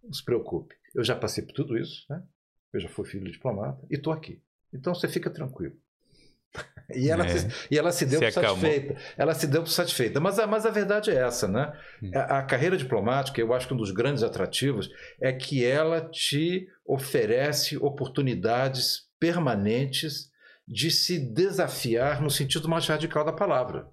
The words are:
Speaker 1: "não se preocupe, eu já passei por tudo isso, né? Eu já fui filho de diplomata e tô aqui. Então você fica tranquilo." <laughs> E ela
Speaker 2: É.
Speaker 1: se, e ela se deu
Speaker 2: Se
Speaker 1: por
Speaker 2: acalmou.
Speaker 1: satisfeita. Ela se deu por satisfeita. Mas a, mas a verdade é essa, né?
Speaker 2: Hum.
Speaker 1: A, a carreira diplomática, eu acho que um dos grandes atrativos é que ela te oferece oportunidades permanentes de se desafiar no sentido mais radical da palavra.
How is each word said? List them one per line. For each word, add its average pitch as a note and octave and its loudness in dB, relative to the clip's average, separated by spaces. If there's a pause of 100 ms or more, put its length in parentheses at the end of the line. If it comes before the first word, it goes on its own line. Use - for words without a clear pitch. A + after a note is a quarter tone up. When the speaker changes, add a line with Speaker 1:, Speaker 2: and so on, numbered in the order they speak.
Speaker 1:
"não A3+ -16
se - -10
preocupe, F2+ -4 (200)
eu A#2+ 0
já A#2 0
passei - -4
por - -18
tudo A#2+ -2
isso, - -6
né? E3 -8 (500)
Eu G#2+ -2
já G2+ -8
fui - -8
filho F#2+ -10
de F2+ -10
diplomata B2 -4 (100)
e D3 -2
tô D#3+ -4
aqui. - -8 (300)
Então D3 -4
você - -2
fica E3+ -2
tranquilo." - -8 (760)
<laughs> - -14 (200)
E B2+ 2
ela E3+ 2
Speaker 2:
É. - 0 (100)
Speaker 1:
se, - 0 (220)
e D3 6
ela E3 4
se F3 0
deu C#3 4
Speaker 2:
Se A#2 6
Speaker 1:
por - 0
Speaker 2:
acalmou. G#2+ 4
Speaker 1:
satisfeita. C#3 0 (160)
Ela D#3 2
se D#3 0
deu D3 4
por D#3+ -6
satisfeita. C3 0
Mas F#3+ 2
a, A3 4
mas G#3+ 0
a A3 4
verdade G#3 2
é E3+ 4
essa, A#2+ 2
né? C3 0 (300)
Speaker 2:
Hum. G2 -8
Speaker 1:
A, C3+ 2
a - -6
carreira D3 2
diplomática, B2+ 0
eu A#2 2
acho B2+ -2
que - -4
um C3 0
dos G#2 -2
grandes A2+ 0
atrativos G#2+ 0 (280)
é C3 0
que C3 0
ela D#3+ 2
te E3 -2 (180)
oferece C3 0
oportunidades B2+ 0 (100)
permanentes C3+ 0 (400)
de A2+ -2
se - 2
desafiar C3+ 0
no D3+ 2
sentido C#3 0
mais E3 2
radical D#3 0
da D#3+ 0
palavra. C3 0